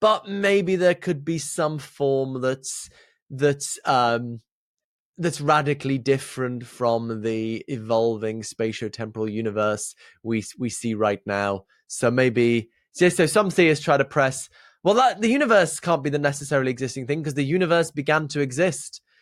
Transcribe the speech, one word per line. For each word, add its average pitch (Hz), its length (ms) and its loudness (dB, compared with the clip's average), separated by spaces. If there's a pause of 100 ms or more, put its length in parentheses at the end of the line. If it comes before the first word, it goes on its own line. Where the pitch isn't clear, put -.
But 214 260 2
maybe 196 480 2
there 175 200 4
could 165 280 -4
be 165 140 -4
some 156 400 -4
form 135 640 -2
that's, 131 480 -4 (400)
that's, 139 560 -2
um, 120 560 0 (760)
that's 160 220 -4
radically 143 580 0
different 127 680 -2
from 117 540 -2
the 110 480 -2
evolving 113 720 0
spatiotemporal 110 920 -6
universe 107 640 -2 (280)
we, 113 200 -2 (160)
we 123 100 -4
see 113 240 -4
right 104 320 0
now. 101 380 -2 (240)
So - 240 0
maybe, 120 580 2 (220)
so, 180 160 4
so 175 180 2
some 208 240 2
theists 160 360 4
try 151 100 4
to 139 80 4
press, 135 460 -2 (340)
"Well, 202 120 4
that, 240 260 4
the 226 80 2
universe 226 500 4
can't 160 240 0
be 147 60 -2
the 147 100 0
necessarily 139 500 0
existing 127 380 -6
thing 151 160 -2
'cause 143 100 -4
the 139 120 0
universe 170 460 2
began 151 360 0
to 147 140 -4
exist." 143 580 -2 (220)